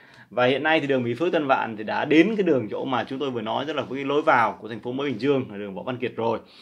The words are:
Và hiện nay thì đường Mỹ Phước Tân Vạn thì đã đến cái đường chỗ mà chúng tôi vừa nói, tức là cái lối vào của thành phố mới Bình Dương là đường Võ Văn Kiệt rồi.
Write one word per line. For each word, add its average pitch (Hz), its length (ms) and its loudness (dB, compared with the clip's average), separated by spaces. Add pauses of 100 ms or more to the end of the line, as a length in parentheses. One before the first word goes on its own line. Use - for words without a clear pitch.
(300)
Và 120 160 2
hiện 139 160 2
nay 160 180 4
thì 143 60 -2
đường 135 160 2
Mỹ 120 120 -2
Phước 170 180 -2
Tân 156 140 0
Vạn 113 300 0
thì 107 80 -10
đã 104 200 -2
đến 165 320 4
cái 202 60 0
đường 131 280 2
chỗ 107 140 -6
mà 123 200 0
chúng 131 140 -8
tôi 139 120 -2
vừa 120 100 -6
nói, 113 260 -4
tức 156 100 -6
là 127 80 -2 (100)
cái 139 100 -6
lối 143 180 2
vào 120 380 4
của 107 80 -12
thành 110 120 -8
phố 123 120 -8
mới 139 180 -4
Bình 110 80 -4
Dương 131 320 2
là 101 80 -10
đường 101 160 -8
Võ 90 80 -8
Văn 127 140 -6
Kiệt 123 200 -4
rồi. 113 220 0 (240)